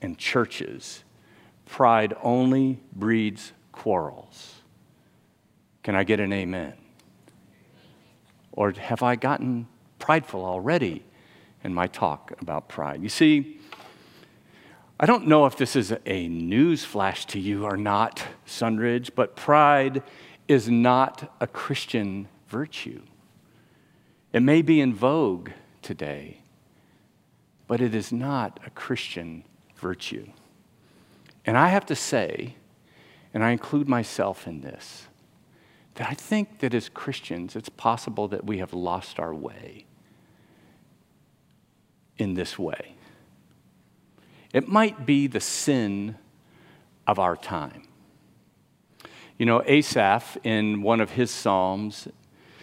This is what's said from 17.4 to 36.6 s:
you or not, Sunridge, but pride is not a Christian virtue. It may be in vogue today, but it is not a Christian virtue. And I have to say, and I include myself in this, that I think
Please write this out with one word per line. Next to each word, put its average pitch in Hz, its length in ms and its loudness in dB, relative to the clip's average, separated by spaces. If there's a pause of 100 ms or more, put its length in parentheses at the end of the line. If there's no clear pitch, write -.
you 101 240 -4
or 101 120 -4
not, 104 460 0 (240)
Sunridge, 120 680 -2
but 120 200 0
pride 143 680 4 (460)
is 120 220 6
not 123 680 4
a 117 80 -2
Christian 101 800 -6 (200)
virtue. - 540 -10 (1300)
It 113 80 2
may 147 220 6
be 156 180 6
in 127 140 2
vogue 113 560 0 (320)
today, 71 560 -10 (1300)
but 120 140 -2
it 113 160 0
is 104 160 -6
not 123 520 -4
a - 60 -16
Christian 85 720 -10 (320)
virtue. - 540 -10 (1160)
And 117 140 4
I 165 100 6
have 196 180 2
to 143 100 -2
say, 107 580 -4 (800)
and 107 100 0
I 117 60 4
include 139 380 0
myself 110 580 -2
in 80 140 -12
this, - 480 -18 (880)
that 123 120 -8
I 139 60 -6
think - 460 -4